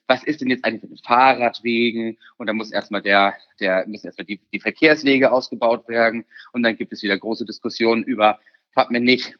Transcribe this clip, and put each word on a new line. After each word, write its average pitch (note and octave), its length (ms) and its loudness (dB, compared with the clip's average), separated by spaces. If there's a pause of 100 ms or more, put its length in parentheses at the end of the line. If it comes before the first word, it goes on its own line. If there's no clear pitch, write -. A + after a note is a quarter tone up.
was B2+ 160 0
ist D3+ 200 -4
denn B2+ 80 -2
jetzt B2 160 -2
eigentlich A2+ 160 -4
mit - 80 -20
den - 120 -20
Fahrradwegen? A#2 1160 2 (180)
Und A#2 100 -12
dann A2 100 -2
muss G#2+ 140 -6
erstmal G2+ 300 -4
der, G2 320 2 (260)
der, F#2+ 280 0
müssen G#2 180 -14
erstmal F2+ 220 -14
die, G#2 120 -10 (140)
die G2+ 80 -8
Verkehrswege C3+ 720 2
ausgebaut A#2+ 560 -2
werden A#2 380 0 (260)
und A#2+ 100 -2
dann A2+ 140 0
gibt A2 160 -10
es - 100 -12
wieder G2 140 0
große A2 300 -6
Diskussionen A2+ 560 -2
über G#2+ 360 0 (340)
frag - 180 2
mich A#2+ 120 0
nicht, B2 380 2